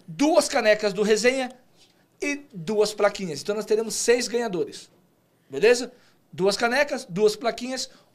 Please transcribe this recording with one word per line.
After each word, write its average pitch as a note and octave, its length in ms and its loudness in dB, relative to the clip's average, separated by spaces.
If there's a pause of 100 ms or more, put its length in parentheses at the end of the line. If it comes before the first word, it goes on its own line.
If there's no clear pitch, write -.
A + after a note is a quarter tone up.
duas C#4+ 420 2
canecas G#3+ 420 2
do F#3+ 120 -4
Resenha A#3+ 480 2 (720)
e C#4+ 200 -4 (120)
duas G#3 400 0
plaquinhas. G3+ 480 -2
Então G#3 140 -4
nós G#3+ 100 -4
teremos A3 280 0
seis A#3+ 340 2
ganhadores. G#3+ 640 -4 (600)
Beleza? A3 420 2 (420)
Duas F#3+ 240 0
canecas, B3+ 520 0
duas G#3 260 2
plaquinhas, B3 540 -6 (260)